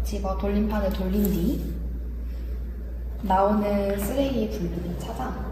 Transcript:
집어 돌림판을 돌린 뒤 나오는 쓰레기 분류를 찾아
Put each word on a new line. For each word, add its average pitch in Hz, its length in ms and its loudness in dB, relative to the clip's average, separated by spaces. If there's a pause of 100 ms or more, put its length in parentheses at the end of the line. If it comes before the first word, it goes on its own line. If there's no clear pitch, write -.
집어 190 340 -2
돌림판을 208 540 2
돌린 190 320 2
뒤 180 380 2 (1600)
나오는 202 800 4
쓰레기 262 500 2
분류를 175 500 -2
찾아 - 520 -4